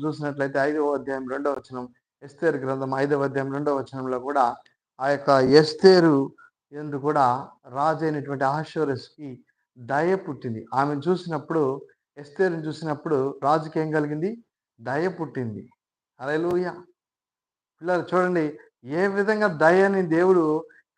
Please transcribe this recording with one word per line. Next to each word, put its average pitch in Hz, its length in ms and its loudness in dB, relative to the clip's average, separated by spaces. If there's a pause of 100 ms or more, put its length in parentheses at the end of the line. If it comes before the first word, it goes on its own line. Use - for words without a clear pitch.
చూసినట్లయితే 143 540 -4
ఐదవ 147 360 0
అధ్యాయం 131 340 -6
రెండవ 143 240 -4
వచనం, 127 360 -12 (340)
ఎస్తేరు 143 340 -2
గ్రంథం 135 380 -4
ఐదవ 143 300 0
అధ్యాయం 135 280 -4
రెండవ 143 260 -2
వచనంలో 131 400 -6
కూడా 131 380 0 (440)
ఆ 135 80 -2
యొక్క 143 220 -2
ఎస్తేరు 151 1040 6 (400)
యందు 147 240 -10
కూడా 135 520 0 (200)
రాజు 147 360 -2
అయినటువంటి 139 400 -4
అహష్వేరోషుకి 139 1000 -6 (340)
దయ 143 360 -2
పుట్టింది. 131 600 -8
ఆమెను 143 340 0
చూసినప్పుడు, 160 800 -2 (320)
ఎస్తేరుని 165 480 -4
చూసినప్పుడు 147 760 -4
రాజుకి 156 380 0
ఏం 156 100 -2
కలిగింది? 156 540 -4 (360)
దయ 139 280 -4
పుట్టింది. 131 640 -8 (500)
హల్లెలూయా. 170 520 -2 (1080)
పిల్లలు 170 220 0 (120)
చూడండి, 180 440 0 (260)
ఏ 156 220 0
విధంగా 202 400 0
దయని 185 560 4
దేవుడు 165 640 2 (320)